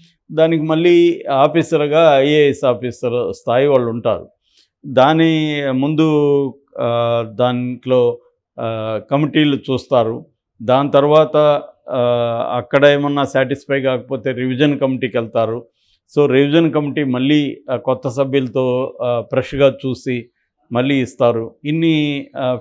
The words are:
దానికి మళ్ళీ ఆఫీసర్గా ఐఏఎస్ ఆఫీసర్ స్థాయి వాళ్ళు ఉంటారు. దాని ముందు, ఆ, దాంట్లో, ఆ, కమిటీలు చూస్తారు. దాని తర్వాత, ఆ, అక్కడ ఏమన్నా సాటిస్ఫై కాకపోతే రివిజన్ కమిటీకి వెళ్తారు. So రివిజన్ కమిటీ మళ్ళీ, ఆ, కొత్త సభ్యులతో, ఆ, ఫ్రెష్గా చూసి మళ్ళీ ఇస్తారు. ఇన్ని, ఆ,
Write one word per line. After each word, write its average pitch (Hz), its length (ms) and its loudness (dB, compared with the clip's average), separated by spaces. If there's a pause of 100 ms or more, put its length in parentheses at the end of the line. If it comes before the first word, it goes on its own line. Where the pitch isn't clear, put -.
(320)
దానికి 160 320 0
మళ్ళీ 170 680 2
ఆఫీసర్గా 151 880 2
ఐఏఎస్ 143 460 2
ఆఫీసర్ 120 680 -2
స్థాయి 131 340 0
వాళ్ళు 131 200 2
ఉంటారు. 113 400 -4 (580)
దాని 156 760 2 (100)
ముందు, 143 840 0 (260)
ఆ, 117 500 0
దాంట్లో, 123 880 0 (420)
ఆ, 110 420 -6 (100)
కమిటీలు 147 440 0
చూస్తారు. 120 720 -2 (360)
దాని 127 300 0
తర్వాత, 147 720 4 (280)
ఆ, 127 120 -2 (540)
అక్కడ 135 300 2
ఏమన్నా 143 380 2
సాటిస్ఫై 135 580 -2
కాకపోతే 131 500 -4
రివిజన్ 131 480 0
కమిటీకి 131 380 -4
వెళ్తారు. 113 480 -4 (520)
So 143 140 2
రివిజన్ 143 420 2
కమిటీ 147 300 -2
మళ్ళీ, 135 580 -2 (100)
ఆ, 127 40 -2
కొత్త 127 340 -4
సభ్యులతో, 127 920 -2
ఆ, 123 200 -2
ఫ్రెష్గా 135 640 -2
చూసి 123 440 -6 (420)
మళ్ళీ 131 300 0
ఇస్తారు. 113 540 -2 (100)
ఇన్ని, 151 640 -2 (100)
ఆ, 127 240 -4